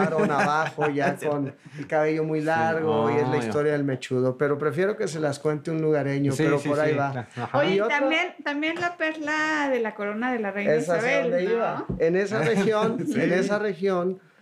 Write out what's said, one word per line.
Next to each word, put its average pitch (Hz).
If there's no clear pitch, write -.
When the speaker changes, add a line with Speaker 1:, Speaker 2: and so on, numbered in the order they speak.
Speaker 1:
encontraron 156
abajo 151
Speaker 2:
<laughs> 147
Speaker 1:
ya 139
Speaker 2:
Sí. 143
Speaker 1:
con 143
el 147
cabello 156
muy 156
Speaker 2:
Sí. 151
Speaker 1:
largo, 160
y 147
es 147
la 143
Speaker 2:
No, 151
Speaker 1:
historia 147
del 143
mechudo. 127
Pero 143
prefiero 156
que 208
se 156
las 147
cuente 151
un 160
lugareño, 139
Speaker 2:
Sí, 156
Speaker 1:
pero 143
Speaker 2:
sí, 147
Speaker 1:
por 147
ahí 151
Speaker 2:
sí. 139
Speaker 1:
va. 131
Speaker 2:
Ajá. 120
Speaker 3:
Oye, 196
Speaker 1:
Y 196
otra 240
Speaker 3:
también, 320
también 302
la 349
perla 311
de 254
la 214
corona 214
de 240
la 202
reina 202
Speaker 1:
Es 156
hacia 170
Speaker 3:
Isabel, 247
Speaker 1:
donde 180
Speaker 3:
¿no? 202
Speaker 1:
iba. 226
En 165
esa 202
Speaker 2:
<laughs> 160
Speaker 1:
región, 214
Speaker 2:
Sí. 277
Speaker 1:
en -
esa 196
región 185